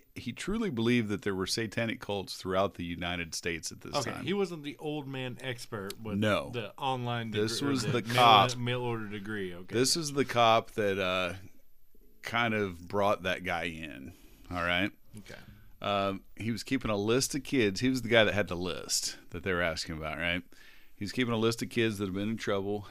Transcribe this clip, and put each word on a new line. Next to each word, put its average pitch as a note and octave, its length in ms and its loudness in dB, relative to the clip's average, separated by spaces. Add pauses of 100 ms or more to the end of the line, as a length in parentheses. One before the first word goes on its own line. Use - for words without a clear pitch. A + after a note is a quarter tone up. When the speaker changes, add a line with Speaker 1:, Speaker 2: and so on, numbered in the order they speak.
(140)
Speaker 1:
he A#2 200 -8
truly G#3 360 -2
believed A#2 380 2
that G2+ 140 -2
there G2+ 120 0
were F#2 140 0
satanic A2+ 540 -2
cults G2+ 340 -4
throughout F#2 380 0
the F#2+ 100 -8
United F2 500 -4
States E2 380 -4
at - 80 -16
this - 160 -10
Speaker 2:
Okay, A#2 160 -2
Speaker 1:
time. - 140 -8
Speaker 2:
he E3 80 -2
wasn't F3 300 -4
the C#3+ 140 -10
old D3+ 300 -6
man C3 320 -6
expert A#2 540 -8 (100)
with G#2+ 140 -4
Speaker 1:
No. G2+ 340 2
Speaker 2:
the A2+ 260 -6
online A#2+ 540 -2
Speaker 1:
This G#2+ 280 0
Speaker 2:
degree, C#3+ 80 0
or C#3+ 40 2
Speaker 1:
was C3 120 0
Speaker 2:
the - 100 0
Speaker 1:
the A#2+ 80 2
Speaker 2:
mail, A2+ 140 -4
Speaker 1:
cop. A2+ 420 8
Speaker 2:
mail B2 240 -2
order A#2 260 -4
degree. G2+ 460 -6
Okay, F#2 200 -10
Speaker 1:
This B2+ 180 4
Speaker 2:
gotcha. E3+ 100 2
Speaker 1:
is D3 120 -6
the C#3 120 2
cop A2+ 460 6
that, G2+ 280 0
uh, F#2 360 0 (880)
kind A#2 300 0
of F2+ 360 -2
brought G2+ 340 2
that F2+ 220 -2
guy F2 220 -2
in. D#2+ 440 -10 (400)
All F2 120 -2
right. F2 280 2 (280)
Speaker 2:
Okay. - 200 -16 (420)
Speaker 1:
Um, G2 420 0 (120)
he G#2+ 160 -4
was G#2+ 120 -6
keeping B2+ 280 -2
a G#2 60 2
list A2+ 360 2
of D3 120 -4
kids. G#2 340 2
He B2+ 80 2
was C3 140 0
the A2+ 80 -6
guy A2+ 160 8
that F2 80 4
had F#2+ 160 2
the F2+ 80 -4
list E2 580 -4 (140)
that E2+ 140 -10
they F#2+ 100 0
were F2 80 2
asking E2 340 -2
about, D2+ 220 -6
right? E2+ 260 0 (500)
He's G#2 200 -6
keeping A#2+ 200 0
a A2+ 40 2
list A2 240 2
of G#2 80 -4
kids A2+ 300 2
that G#2 80 0
have F#2 60 -4
been G2+ 180 -2
in A2+ 40 -2
trouble G2+ 560 -2